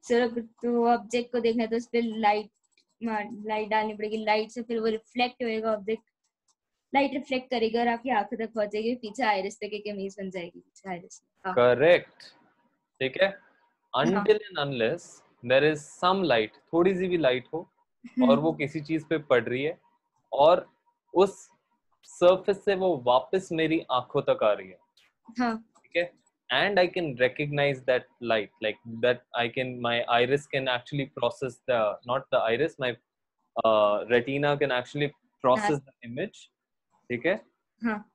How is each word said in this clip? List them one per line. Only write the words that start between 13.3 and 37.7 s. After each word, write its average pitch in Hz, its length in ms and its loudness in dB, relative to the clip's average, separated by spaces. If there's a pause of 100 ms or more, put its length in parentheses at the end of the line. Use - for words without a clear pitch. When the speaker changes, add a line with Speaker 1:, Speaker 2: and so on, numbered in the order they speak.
Speaker 2:
Until 202 340 2 (100)
and 160 160 -4
unless 135 420 -2 (440)
there 143 200 4
is 147 160 -8 (160)
some 190 200 2
light, 117 380 0 (120)
थोड़ी 180 220 4
सी 185 120 -2
भी 180 100 0
लाइट 127 360 2
हो 160 80 -6 (440)
Speaker 1:
हम्म। 247 240 0
Speaker 2:
और 139 100 6
वो 156 140 0
किसी 151 280 -4
चीज 151 260 -6
पे 165 100 0
पड़ 131 260 2
रही 123 200 -4
है 160 140 -4 (540)
और 151 360 6 (460)
उस 190 360 2 (560)
सरफेस 185 600 2
से 196 100 2
वो 185 200 0 (120)
वापस 156 440 2
मेरी 160 280 0 (120)
आंखों 127 300 -2
तक 123 220 0
आ 104 100 4
रही 95 160 -6
है, 90 100 -20 (600)
Speaker 1:
हाँ। 226 180 -2
Speaker 2:
ठीक - 400 -10
है? 175 140 -4 (380)
And 180 300 2
I 185 40 6 (100)
can 180 120 -4 (140)
recognize 143 640 0
that 127 240 0 (220)
light, 110 200 0 (140)
like 107 160 -4 (240)
that 123 160 4 (220)
I - 20 0 (140)
can, 127 120 -4 (140)
my 117 80 0 (240)
iris 127 380 2
can 135 140 -2
actually 131 380 -4 (140)
process 120 340 -4 (160)
the, 123 80 2 (320)
not 131 240 -2
the 127 60 4
iris, 117 380 0
my, 127 120 -2 (760)
uh, 104 460 4
retina 135 480 0
can 139 220 0
actually 147 280 -4 (360)
process 143 280 4
Speaker 1:
हाँ। 139 140 -4
Speaker 2:
the - 240 -20
image, 151 320 -10 (680)
ठीक 120 160 -4
है? 180 100 2 (460)